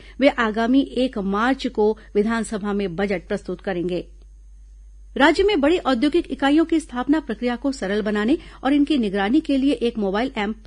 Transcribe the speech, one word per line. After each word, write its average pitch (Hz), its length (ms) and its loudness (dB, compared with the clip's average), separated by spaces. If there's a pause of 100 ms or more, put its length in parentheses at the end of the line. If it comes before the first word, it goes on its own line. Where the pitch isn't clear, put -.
(200)
वे 269 100 6
आगामी 233 520 2 (160)
एक 262 200 -2
मार्च 214 520 -2
को 214 220 0 (240)
विधानसभा 208 580 -2
में 196 220 -4
बजट 196 320 -4
प्रस्तुत 185 340 -6
करेंगे। 175 440 -4 (1120)
राज्य 302 280 4
में 403 180 2
बड़ी 311 180 4
औद्योगिक 277 520 0
इकाइयों 285 340 2
की 330 140 0
स्थापना 277 400 -2
प्रक्रिया 240 360 -4
को 269 160 -2
सरल 208 300 -2
बनाने 214 360 0 (260)
और 269 100 2
इनकी 294 240 4
निगरानी 208 440 0
के 277 160 0
लिए 277 240 2
एक 233 160 -2
मोबाइल 208 400 -2
ऐप 214 280 -4